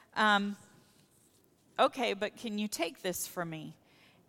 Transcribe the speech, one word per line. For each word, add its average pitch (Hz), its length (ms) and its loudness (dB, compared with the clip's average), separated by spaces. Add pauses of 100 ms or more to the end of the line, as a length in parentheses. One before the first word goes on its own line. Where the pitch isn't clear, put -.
(140)
um, 202 420 4 (1200)
"Okay, 240 360 4
but 202 220 -4
can 208 220 -6
you 208 100 -2
take - 340 -6
this 175 240 -4
for 175 180 -6
me?" 160 320 -10 (520)